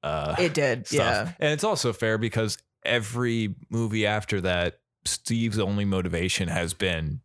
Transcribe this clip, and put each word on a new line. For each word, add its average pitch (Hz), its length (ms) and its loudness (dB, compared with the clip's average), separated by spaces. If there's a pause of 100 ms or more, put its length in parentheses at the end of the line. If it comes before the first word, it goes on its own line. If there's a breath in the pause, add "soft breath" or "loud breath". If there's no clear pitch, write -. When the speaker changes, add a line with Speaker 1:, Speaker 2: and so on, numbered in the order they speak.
Speaker 1:
uh, - 340 -2
Speaker 2:
It 175 160 2
did, 131 320 0
Speaker 1:
stuff. 143 140 0
Speaker 2:
yeah. 120 400 2
Speaker 1:
And 151 140 2
it's 151 100 -2
also 175 280 0
fair 110 280 0
because 110 380 0 (260)
every 117 720 0 (160)
movie 110 340 0
after 104 360 0
that, 87 380 0 (260)
Steve's 113 540 0
only 101 260 0
motivation 90 640 0
has 85 260 -2
been 82 500 -2